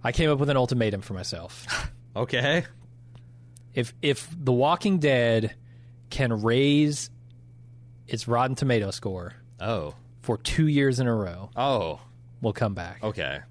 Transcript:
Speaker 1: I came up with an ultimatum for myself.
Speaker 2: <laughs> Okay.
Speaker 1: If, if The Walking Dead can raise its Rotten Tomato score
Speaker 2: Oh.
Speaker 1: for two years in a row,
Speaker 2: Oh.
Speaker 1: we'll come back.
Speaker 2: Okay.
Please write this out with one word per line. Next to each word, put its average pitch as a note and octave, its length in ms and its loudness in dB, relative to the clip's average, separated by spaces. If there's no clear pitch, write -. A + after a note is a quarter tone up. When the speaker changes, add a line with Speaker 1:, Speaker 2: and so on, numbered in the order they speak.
Speaker 1:
I A#2+ 100 -2
came D#3 180 2
up C#3+ 80 4
with C#3+ 100 2
an C#3 80 2
ultimatum A2+ 460 2
for G2 120 -10
myself. F2 520 -10
Speaker 2:
<laughs> - 40 -20
Okay. C3+ 480 0
Speaker 1:
If, B2 300 -4
if C#3+ 340 -2
The C#3 160 -2
Walking E3+ 460 2
Dead A#2+ 560 4
can A#2 320 -2
raise C#3+ 640 2
its - 180 -6
Rotten B2+ 300 2
Tomato A2+ 340 2
score F#2 440 -8
Speaker 2:
Oh. F2+ 340 -4
Speaker 1:
for A#2 140 -2
two - 300 0
years C#3 320 2
in B2+ 80 0
a A#2 80 2
row, F#2 400 -6
Speaker 2:
Oh. A2+ 460 0
Speaker 1:
we'll A2 100 0
come G2+ 220 0
back. F2 300 -10
Speaker 2:
Okay. D2 340 -4